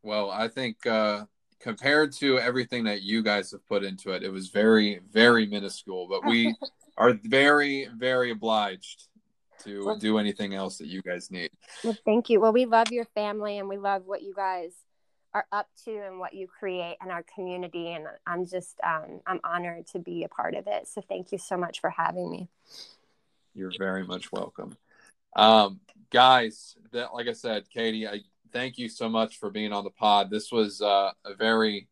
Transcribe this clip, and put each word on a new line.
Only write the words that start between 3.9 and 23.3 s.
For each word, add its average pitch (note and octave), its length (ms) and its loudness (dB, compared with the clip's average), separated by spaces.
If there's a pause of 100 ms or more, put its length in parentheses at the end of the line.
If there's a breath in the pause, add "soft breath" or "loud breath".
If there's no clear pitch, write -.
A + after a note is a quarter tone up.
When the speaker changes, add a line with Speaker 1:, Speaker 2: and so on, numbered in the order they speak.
Speaker 1:
it, F2+ 100 -4
it F#2+ 80 -6
was F#2+ 180 -8
very, G#2 500 6
very A2+ 480 6
minuscule, G2 640 -8
but F#2+ 180 -2
we A#2 300 2 (200)
Speaker 2:
<laughs> - 220 -18
Speaker 1:
are A#2+ 160 6
very, C#3 720 4 (100)
very B2 360 0
obliged G#2 760 -2 (520)
to G2+ 260 -8
Speaker 2:
Well, G#2+ 120 -2
Speaker 1:
do G#2+ 200 2
anything G2+ 360 -2
else F#2+ 240 -6
that D2+ 100 -12
you F#2 140 -10
guys F2+ 280 -8
need. F2 200 -8 (340 loud breath)
Speaker 2:
well, A3 200 -2
thank A3 240 2
you. A3 100 6
Well, A3 140 6
we B3 140 4
love A3+ 260 4
your A#3 140 -4
family G#3 520 -6
and G3 100 -8
we G3 100 -8
love G3 280 -2
what G3 160 -8
you G3 120 -14
guys F#3 380 -6 (640)
are G3+ 180 -2
up G3+ 160 -4 (160)
to A3+ 120 -12
and F#3+ 220 -12
what F#3 160 -10
you F#3+ 120 -10
create F3+ 560 -8
in F#3 80 -10
our E3+ 120 -6 (120)
community. F3+ 580 -8
And D#3 140 -10 (200)
I'm F3 180 -4
just, F3+ 400 -10
um, E3 420 -4
I'm F#3 180 -4
honored E3+ 480 -6
to F#3 60 -6
be E3+ 260 -6
a E3+ 40 -8
part - 260 -4
of G3 120 -8
it. G#3 220 -4
So - 120 -10
thank F#3 320 -10
you F#3+ 60 -6
so - 180 -6
much F3 240 -6
for E3 100 -2
having F3 400 -4
me. F3+ 180 -10 (1080 loud breath)